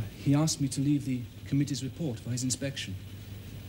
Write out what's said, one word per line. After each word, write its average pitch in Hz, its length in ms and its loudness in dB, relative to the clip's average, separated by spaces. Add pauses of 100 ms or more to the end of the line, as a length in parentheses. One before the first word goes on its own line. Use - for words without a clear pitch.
(240)
he 139 100 6
asked 156 260 4
me 143 100 2
to - 120 -2
leave 139 240 4
the 127 160 0 (240)
committee's 143 380 2
report 131 360 -2
for - 120 -6
his 123 120 -2
inspection. 127 520 -2 (720)